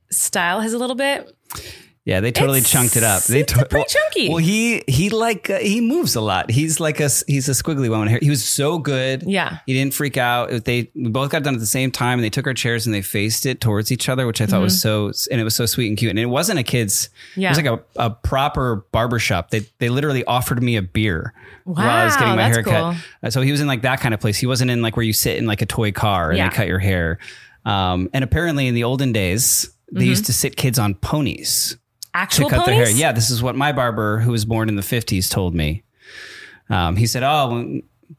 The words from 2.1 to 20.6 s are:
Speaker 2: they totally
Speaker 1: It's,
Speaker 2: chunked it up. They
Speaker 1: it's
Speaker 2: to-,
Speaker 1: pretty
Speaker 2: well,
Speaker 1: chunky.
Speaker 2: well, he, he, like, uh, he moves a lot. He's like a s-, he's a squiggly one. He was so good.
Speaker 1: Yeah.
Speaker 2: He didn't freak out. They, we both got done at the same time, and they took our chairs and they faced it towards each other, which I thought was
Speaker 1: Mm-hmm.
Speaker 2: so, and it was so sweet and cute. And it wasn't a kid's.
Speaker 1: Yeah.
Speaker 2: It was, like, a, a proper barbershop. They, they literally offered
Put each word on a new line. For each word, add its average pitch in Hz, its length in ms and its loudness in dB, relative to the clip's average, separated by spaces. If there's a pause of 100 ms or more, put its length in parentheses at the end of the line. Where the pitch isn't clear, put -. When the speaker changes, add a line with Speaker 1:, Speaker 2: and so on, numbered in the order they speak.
Speaker 2:
they 120 100 0
totally 139 280 2
Speaker 1:
It's, 120 120 2
Speaker 2:
chunked 123 240 2
it 113 80 4
up. 101 200 2
They 131 180 2
Speaker 1:
it's - 120 -2
Speaker 2:
to-, 123 120 4
Speaker 1:
pretty - 100 -4
Speaker 2:
well, 147 100 2
Speaker 1:
chunky. 554 440 0
Speaker 2:
well, 165 80 0
he, 214 500 2
he, 147 240 2
like, 226 360 0
uh, 190 120 -2
he 208 200 0
moves 240 360 0
a 113 60 0
lot. 95 280 0
He's 151 300 0
like 156 200 -2
a 151 40 2
s-, 139 240 0
he's 139 220 0
a - 20 0
squiggly 135 360 -2
one. 110 200 0
He 127 240 4
was 139 120 0
so 151 360 0
good. 131 440 -2
Speaker 1:
Yeah. 170 440 -2
Speaker 2:
He 135 60 0
didn't 135 200 0
freak 143 240 -4
out. 120 320 0 (160)
They, 120 300 0
we 123 140 -2
both 131 200 -2
got 156 140 -2
done 139 100 0
at 120 60 -2
the 110 80 -4
same 131 240 0
time, 123 260 0
and 120 60 0
they 107 80 0
took 139 160 -2
our 131 80 0
chairs 117 320 -2
and 107 80 0
they 98 80 -2
faced 107 420 -2
it 127 160 -2
towards 107 300 0
each 123 180 -2
other, 131 160 0
which 113 160 -2
I 107 60 2
thought 98 140 2
was 98 200 2
Speaker 1:
Mm-hmm. 107 300 0
Speaker 2:
so, - 180 -4
and 127 100 0
it 113 40 0
was 110 100 0
so 117 140 0
sweet 110 220 0
and 107 80 -2
cute. 113 120 0
And 95 80 0
it 113 100 0
wasn't 170 300 0
a 127 60 0
kid's. 110 460 0 (260)
Speaker 1:
Yeah. 185 140 0
Speaker 2:
It - 20 2
was, 156 120 2
like, 117 160 0 (180)
a, 117 80 0
a 113 40 0
proper 131 840 -2
barbershop. 113 600 0
They, 110 160 -2 (100)
they 120 120 0
literally 139 340 0
offered 123 400 0